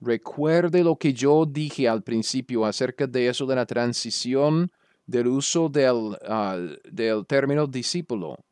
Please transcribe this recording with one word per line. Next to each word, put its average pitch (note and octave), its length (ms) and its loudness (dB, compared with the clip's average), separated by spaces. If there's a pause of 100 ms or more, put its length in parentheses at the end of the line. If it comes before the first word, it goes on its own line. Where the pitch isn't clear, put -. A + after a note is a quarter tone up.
Recuerde D#3+ 800 2
lo E3 140 2
que C#3 160 0
yo D3 320 4
dije C#3+ 420 -2
al A2+ 160 0
principio A2+ 640 -2
acerca B2+ 420 -2
de B2 220 0
eso C3 160 -4
de C3 100 0
la B2 100 0
transición B2+ 1040 0 (360)
del A#2+ 220 0
uso C#3 420 0
del, B2 480 2 (100)
ah, G2+ 300 -2 (340)
del A2 340 -2
término C#3+ 420 2
discípulo. A#2+ 720 -6 (140)